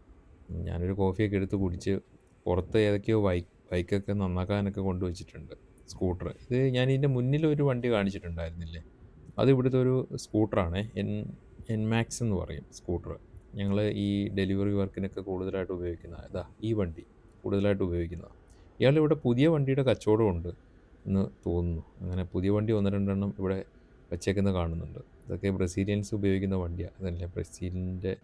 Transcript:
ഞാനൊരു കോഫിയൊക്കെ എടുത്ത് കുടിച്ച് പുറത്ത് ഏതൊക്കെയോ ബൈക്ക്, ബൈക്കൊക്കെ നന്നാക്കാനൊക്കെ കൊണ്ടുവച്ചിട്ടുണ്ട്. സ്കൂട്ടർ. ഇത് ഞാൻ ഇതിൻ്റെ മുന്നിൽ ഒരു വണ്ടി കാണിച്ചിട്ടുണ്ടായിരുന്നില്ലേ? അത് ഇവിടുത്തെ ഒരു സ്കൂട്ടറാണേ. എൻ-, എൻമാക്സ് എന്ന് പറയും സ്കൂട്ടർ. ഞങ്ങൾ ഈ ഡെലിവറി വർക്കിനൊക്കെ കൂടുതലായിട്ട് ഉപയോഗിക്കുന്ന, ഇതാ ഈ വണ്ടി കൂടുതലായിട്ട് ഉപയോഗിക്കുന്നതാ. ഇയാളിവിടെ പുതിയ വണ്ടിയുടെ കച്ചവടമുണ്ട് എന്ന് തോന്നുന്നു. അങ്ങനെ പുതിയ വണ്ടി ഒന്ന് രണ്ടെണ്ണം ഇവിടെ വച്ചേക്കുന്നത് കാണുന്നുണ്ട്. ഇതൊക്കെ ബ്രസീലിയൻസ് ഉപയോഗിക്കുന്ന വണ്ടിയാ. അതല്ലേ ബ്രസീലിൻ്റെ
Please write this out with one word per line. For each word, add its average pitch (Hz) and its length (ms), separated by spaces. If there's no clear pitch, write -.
ഞാനൊരു 87 300
കോഫിയൊക്കെ 98 420
എടുത്ത് 95 200
കുടിച്ച് 95 380
പുറത്ത് 90 320
ഏതൊക്കെയോ 104 460
ബൈക്ക്, 95 260
ബൈക്കൊക്കെ 98 480
നന്നാക്കാനൊക്കെ 98 680
കൊണ്ടുവച്ചിട്ടുണ്ട്. 90 720
സ്കൂട്ടർ. 90 380
ഇത് - 180
ഞാൻ 127 200
ഇതിൻ്റെ 135 180
മുന്നിൽ 131 400
ഒരു 151 160
വണ്ടി 123 280
കാണിച്ചിട്ടുണ്ടായിരുന്നില്ലേ? 85 920
അത് 123 120
ഇവിടുത്തെ 127 280
ഒരു 127 180
സ്കൂട്ടറാണേ. 101 680
എൻ-, 104 320
എൻമാക്സ് 110 520
എന്ന് 110 140
പറയും 80 360
സ്കൂട്ടർ. 85 400
ഞങ്ങൾ 101 220
ഈ 101 120
ഡെലിവറി 98 440
വർക്കിനൊക്കെ 98 480
കൂടുതലായിട്ട് 95 520
ഉപയോഗിക്കുന്ന, 87 500
ഇതാ 92 200
ഈ 110 100
വണ്ടി 92 300
കൂടുതലായിട്ട് 101 460
ഉപയോഗിക്കുന്നതാ. 85 480
ഇയാളിവിടെ 151 360
പുതിയ 127 320
വണ്ടിയുടെ 139 360
കച്ചവടമുണ്ട് 104 680
എന്ന് 98 180
തോന്നുന്നു. 87 420
അങ്ങനെ 92 240
പുതിയ 92 260
വണ്ടി 104 240
ഒന്ന് 101 160
രണ്ടെണ്ണം 98 480
ഇവിടെ 95 200
വച്ചേക്കുന്നത് 98 480
കാണുന്നുണ്ട്. 82 460
ഇതൊക്കെ 92 300
ബ്രസീലിയൻസ് 98 640
ഉപയോഗിക്കുന്ന 98 400
വണ്ടിയാ. 87 380
അതല്ലേ 90 340
ബ്രസീലിൻ്റെ 92 840